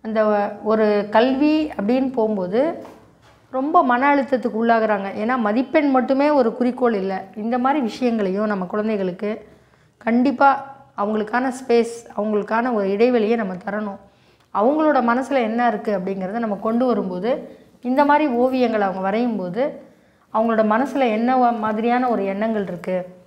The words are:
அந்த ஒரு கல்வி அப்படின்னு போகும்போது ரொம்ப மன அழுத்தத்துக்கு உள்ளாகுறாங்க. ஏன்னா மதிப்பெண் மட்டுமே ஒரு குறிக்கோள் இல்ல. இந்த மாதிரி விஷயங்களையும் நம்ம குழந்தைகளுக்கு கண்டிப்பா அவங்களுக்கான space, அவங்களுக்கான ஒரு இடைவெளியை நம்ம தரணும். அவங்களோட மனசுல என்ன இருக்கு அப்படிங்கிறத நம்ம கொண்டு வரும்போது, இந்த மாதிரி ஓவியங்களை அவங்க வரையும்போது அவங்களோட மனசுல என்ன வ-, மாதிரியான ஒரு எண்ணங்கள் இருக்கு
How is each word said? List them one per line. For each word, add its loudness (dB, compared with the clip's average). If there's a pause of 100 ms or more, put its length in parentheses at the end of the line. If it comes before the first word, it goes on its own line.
அந்த 0 (140)
ஒரு 2
கல்வி 2
அப்படின்னு 0
போகும்போது -2 (680)
ரொம்ப 2
மன 2
அழுத்தத்துக்கு 0
உள்ளாகுறாங்க. 2
ஏன்னா -2
மதிப்பெண் 2
மட்டுமே 2
ஒரு 2
குறிக்கோள் 0
இல்ல. -4 (120)
இந்த -4
மாதிரி 0
விஷயங்களையும் -2
நம்ம -2
குழந்தைகளுக்கு -4 (440)
கண்டிப்பா 2 (220)
அவங்களுக்கான -2 (120)
space, 0 (100)
அவங்களுக்கான -2
ஒரு 0
இடைவெளியை 2
நம்ம -4
தரணும். -8 (560)
அவங்களோட 2
மனசுல 0
என்ன 0
இருக்கு -2
அப்படிங்கிறத -6
நம்ம -4
கொண்டு 0
வரும்போது, -4 (240)
இந்த 2
மாதிரி 4
ஓவியங்களை 2
அவங்க -2
வரையும்போது -2 (640)
அவங்களோட 2
மனசுல 0
என்ன 2
வ-, -4
மாதிரியான 0
ஒரு 0
எண்ணங்கள் -2
இருக்கு -6 (220)